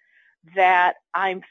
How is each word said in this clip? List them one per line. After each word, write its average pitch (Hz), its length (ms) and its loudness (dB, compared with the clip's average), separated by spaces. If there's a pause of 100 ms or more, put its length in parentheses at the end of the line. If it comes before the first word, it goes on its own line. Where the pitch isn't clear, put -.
(560)
that 185 400 2 (200)
I'm 185 360 -6